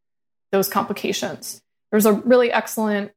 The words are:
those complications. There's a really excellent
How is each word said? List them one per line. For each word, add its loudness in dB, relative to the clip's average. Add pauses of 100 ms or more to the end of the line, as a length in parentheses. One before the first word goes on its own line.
(500)
those 0
complications. -6 (280)
There's 4
a 6
really 4
excellent -2